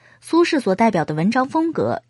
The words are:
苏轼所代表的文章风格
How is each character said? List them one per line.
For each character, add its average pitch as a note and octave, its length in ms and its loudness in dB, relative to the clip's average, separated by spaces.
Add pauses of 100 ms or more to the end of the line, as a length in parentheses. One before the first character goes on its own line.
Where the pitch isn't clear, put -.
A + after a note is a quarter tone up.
(200)
苏 E4 240 0
轼 E4 160 0
所 F#3+ 140 0
代 A3+ 160 2
表 F3 160 0
的 D#3+ 80 -6
文 D#3+ 160 0
章 C4 180 0
风 E4 240 -2
格 A2 380 -2